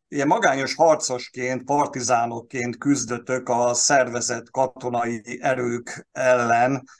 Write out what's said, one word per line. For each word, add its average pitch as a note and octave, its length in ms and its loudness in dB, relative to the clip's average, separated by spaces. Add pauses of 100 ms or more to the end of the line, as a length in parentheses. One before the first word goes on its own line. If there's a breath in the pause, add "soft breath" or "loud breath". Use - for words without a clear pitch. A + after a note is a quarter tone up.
ilyen C#3 180 -2
magányos D3 480 2
harcosként, B2+ 880 0
partizánokként A#2+ 1120 -2
küzdötök B2+ 720 -2
a A#2+ 260 2
szervezett A#2+ 760 0
katonai A#2+ 920 -4
erők B2 720 -4
ellen, B2+ 720 2 (160 loud breath)